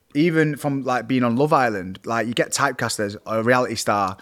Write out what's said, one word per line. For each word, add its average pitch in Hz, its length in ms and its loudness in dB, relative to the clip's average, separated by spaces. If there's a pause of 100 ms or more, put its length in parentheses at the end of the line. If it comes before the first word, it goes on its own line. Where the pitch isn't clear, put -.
(160)
even 156 400 2
from, 139 280 -2
like, 123 240 -2
being 127 160 2
on 117 120 2
Love 151 180 2
Island, 101 500 0
like, 113 220 -2
you 117 80 -4
get - 180 -2
typecast 131 480 -2
as 101 160 -4 (120)
a 110 160 -2
reality 120 320 2
star, 101 460 0